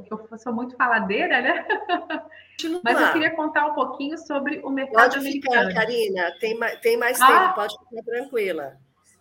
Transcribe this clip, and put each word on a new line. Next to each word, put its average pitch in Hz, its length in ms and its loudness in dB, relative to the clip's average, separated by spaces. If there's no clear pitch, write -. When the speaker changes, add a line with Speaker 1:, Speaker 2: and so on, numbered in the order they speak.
Speaker 1:
que - 100 -12
eu 220 240 -14
sou 240 160 -8
muito 247 240 -8
faladeira, 240 640 2
né? 330 240 0
<laughs> - 500 -12
Speaker 2:
Continua. 330 260 -6
Speaker 1:
Mas 247 180 2
eu 208 100 4
queria 320 240 0
contar 311 300 0
um 294 80 -2
pouquinho 285 440 -4
sobre 285 420 -4
o 262 100 -10
mercado 254 420 4
Speaker 2:
Pode 277 80 -4
ficar, 269 400 0
Speaker 1:
americano. 190 140 0
Speaker 2:
Karina. 208 680 0
Tem 226 180 -4
ma-, 233 200 -2
tem 233 200 2
mais 240 220 0
Speaker 1:
Ah. 254 80 8
Speaker 2:
tempo, 370 280 6
pode - 220 -4
ficar 226 260 -14
tranquila. 226 760 -4